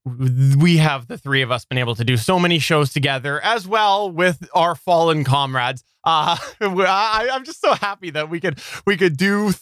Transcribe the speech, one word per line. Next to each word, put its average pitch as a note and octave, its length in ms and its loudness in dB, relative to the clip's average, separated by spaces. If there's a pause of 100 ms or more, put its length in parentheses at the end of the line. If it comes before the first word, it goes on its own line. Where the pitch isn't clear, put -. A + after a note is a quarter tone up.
w-, C3 540 0
we E3 200 4
have C#3+ 280 0
the A#3 100 -12
three C3+ 240 -2
of B2 120 -2
us A#2+ 120 -4
been B2+ 140 -4
able A#2+ 160 -2
to A2 80 -4
do B2 140 2
so F#3 200 0
many F3 220 2
shows D3 340 0
together C#3+ 500 -4
as G#3+ 220 -2
well G3+ 460 0
with F3 440 -2
our E3+ 200 2
fallen E3 480 2
comrades. C3 640 -2 (180)
Uh, E3 340 2 (120)
<laughs> - 120 -20
I, G3+ 720 0
I'm C4 120 -6
just C#4 160 -18
so E4+ 140 4
happy G3 360 -6
that D3+ 180 -4
we E3 120 -6
could, E3 180 -2 (260)
we G3 120 2
could F3 200 2
do G3+ 460 2